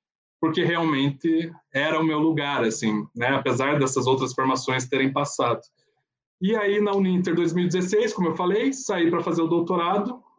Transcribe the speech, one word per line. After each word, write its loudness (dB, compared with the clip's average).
porque 0
realmente 0
era 0
o 2
meu 2
lugar, 0
assim, -2
né? -2
Apesar 0
dessas 0
outras 0
formações -2
terem 0
passado. -2
E 2
aí, 0
na 2
Uninter 2
dois 0
mil 2
e 0
dezesseis, 0
como 0
eu -4
falei, 0
saí 0
pra 0
fazer -2
o 0
doutorado 0